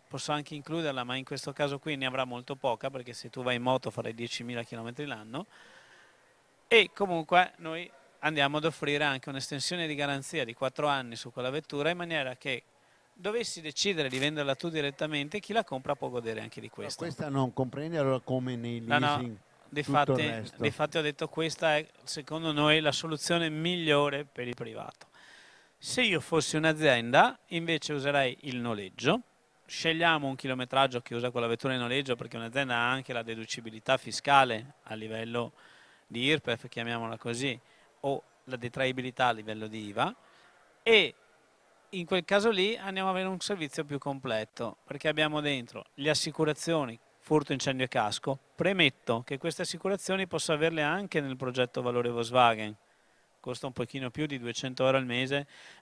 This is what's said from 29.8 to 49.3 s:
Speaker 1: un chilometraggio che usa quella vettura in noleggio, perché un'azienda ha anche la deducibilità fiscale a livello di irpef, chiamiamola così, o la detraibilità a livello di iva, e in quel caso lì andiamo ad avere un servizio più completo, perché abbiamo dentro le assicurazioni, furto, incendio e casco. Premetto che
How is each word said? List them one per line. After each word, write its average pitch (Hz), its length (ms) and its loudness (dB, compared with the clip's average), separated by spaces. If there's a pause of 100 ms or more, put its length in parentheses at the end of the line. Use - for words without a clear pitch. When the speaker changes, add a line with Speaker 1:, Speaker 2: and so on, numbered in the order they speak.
Speaker 1:
un 135 80 -4
chilometraggio 127 640 2
che 120 160 -8
usa 123 140 -2
quella 120 180 0
vettura 131 260 0
in 127 60 -2
noleggio, 127 340 0
perché 120 220 -10
un'azienda 120 400 -2
ha 120 140 2
anche 131 220 -4
la 120 100 -4
deducibilità 113 720 -2
fiscale 127 800 2 (100)
a 113 100 -8
livello 113 580 -4 (540)
di 117 160 -6
irpef, 127 460 0
chiamiamola 117 500 -6
così, 120 400 -4 (420)
o 139 220 -4 (220)
la 127 120 -8
detraibilità 127 720 -2
a 120 60 4
livello 110 340 -6
di 107 200 -10
iva, 120 280 -2 (680)
e 208 320 6 (760)
in 175 160 -6
quel 180 180 2
caso 208 260 4
lì 208 260 2
andiamo 190 320 -4
ad 185 80 0
avere 190 120 -2
un 190 120 -6
servizio 160 440 -4
più 143 140 -6
completo, 120 840 -4
perché 143 240 -4
abbiamo 151 320 2
dentro 135 440 -2 (100)
le 143 160 0
assicurazioni, 151 880 0 (200)
furto, 151 340 4
incendio 131 320 0
e 123 40 -4
casco. 117 500 0 (160)
Premetto 160 680 4
che 139 140 -6